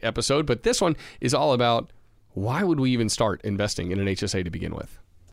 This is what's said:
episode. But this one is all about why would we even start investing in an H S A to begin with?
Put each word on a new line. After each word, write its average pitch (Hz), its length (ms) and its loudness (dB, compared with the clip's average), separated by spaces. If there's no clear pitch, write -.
episode. 135 420 0
But 123 160 0
this 240 180 2
one 165 140 2
is 127 140 0
all 143 180 4
about 117 380 2
why 120 280 -2
would 170 160 2
we 131 140 4
even 117 160 2
start 104 340 0
investing 101 480 -2
in 92 80 -2
an 98 80 0
H 98 160 -2
S 101 140 -2
A 92 80 0
to 87 60 -6
begin 85 220 -6
with? - 260 -10